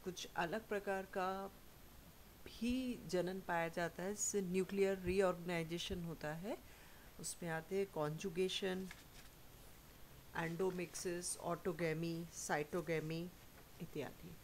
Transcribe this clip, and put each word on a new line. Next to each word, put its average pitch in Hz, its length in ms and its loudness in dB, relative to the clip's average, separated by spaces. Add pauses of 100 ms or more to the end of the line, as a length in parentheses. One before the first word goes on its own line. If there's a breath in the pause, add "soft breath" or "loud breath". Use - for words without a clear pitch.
कुछ - 320 -4
अलग 175 320 2
प्रकार 196 360 2
का 190 480 0 (920)
भी 247 600 0
जनन 180 400 2
पाया 170 200 4
जाता 170 360 0
है, 196 100 0
जिससे 202 280 4
nuclear 190 580 4
reorganization 175 1040 4
होता 156 300 -2
है। 202 240 -2 (640 loud breath)
उसमें 170 300 -4
आते 160 260 0
हैं 196 100 4
conjugation, 185 1000 2 (1500)
endomixis, 175 1000 0
autogamy, 170 960 2
cytogamy 160 880 2 (600)
इत्यादि। - 500 -6 (120)